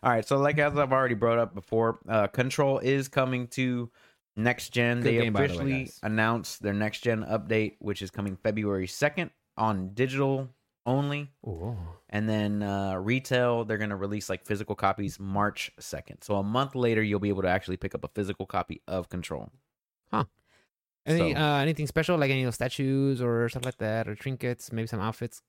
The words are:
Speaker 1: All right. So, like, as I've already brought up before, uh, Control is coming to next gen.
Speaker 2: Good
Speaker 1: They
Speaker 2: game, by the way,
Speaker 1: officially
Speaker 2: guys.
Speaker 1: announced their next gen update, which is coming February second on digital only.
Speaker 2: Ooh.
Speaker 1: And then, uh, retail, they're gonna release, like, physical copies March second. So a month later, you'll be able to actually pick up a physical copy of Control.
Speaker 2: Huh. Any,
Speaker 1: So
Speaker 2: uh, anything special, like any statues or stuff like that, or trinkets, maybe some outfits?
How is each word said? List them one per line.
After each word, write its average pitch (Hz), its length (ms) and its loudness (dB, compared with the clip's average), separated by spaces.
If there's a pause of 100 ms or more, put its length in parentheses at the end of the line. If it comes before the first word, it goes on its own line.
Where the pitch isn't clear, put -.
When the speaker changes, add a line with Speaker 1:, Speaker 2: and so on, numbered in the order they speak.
Speaker 1:
All 127 80 4
right. 113 160 2
So, 139 100 4
like, 147 200 4
as 147 200 2
I've 135 140 4
already 131 240 4
brought 117 220 4
up 113 180 0
before, 113 440 0 (100)
uh, 107 180 4
Control 135 520 2
is 135 280 0
coming 127 420 0
to 123 420 -2 (440)
next 117 340 0
gen. 120 320 2
Speaker 2:
Good 117 40 0
Speaker 1:
They 113 140 4
Speaker 2:
game, 113 140 2
by 101 80 4
the 143 60 4
way, - 80 -2
Speaker 1:
officially 135 300 -2
Speaker 2:
guys. - 180 -18
Speaker 1:
announced 110 600 0
their 101 100 0
next 104 280 -2
gen 110 220 0
update, 107 560 0
which 101 220 -6
is 95 100 -8
coming 101 260 -6
February 101 500 -2
second 147 420 -2 (260)
on 101 380 0
digital 135 560 0 (360)
only. 143 440 -2 (160)
Speaker 2:
Ooh. 101 300 -6 (340)
Speaker 1:
And 107 200 0
then, 104 340 2
uh, 98 320 0
retail, 120 680 2
they're 107 140 -2
gonna 104 180 -2
release, 101 320 -4
like, 95 160 -6
physical 104 300 -2
copies 98 440 0
March 98 600 -2
second. - 440 -12
So 101 140 -2
a 98 60 0
month 127 320 -2
later, 117 280 2
you'll 104 160 0
be 101 100 0
able 95 140 0
to 90 60 2
actually 90 280 0
pick - 180 -6
up - 80 -6
a - 60 -8
physical 98 360 -4
copy 87 420 -4
of 92 220 -4
Control. 78 400 -8 (600)
Speaker 2:
Huh. 220 140 0 (800)
Any, 165 280 2
Speaker 1:
So - 60 0
Speaker 2:
uh, 147 200 4
anything 151 280 0
special, 160 300 2
like 143 140 4
any 131 200 2
statues 135 680 0
or 117 280 2
stuff 123 160 -6
like 127 140 -4
that, 110 280 -2
or 107 80 -6
trinkets, 123 560 -6
maybe 113 160 -4
some 110 140 -4
outfits? 110 480 -6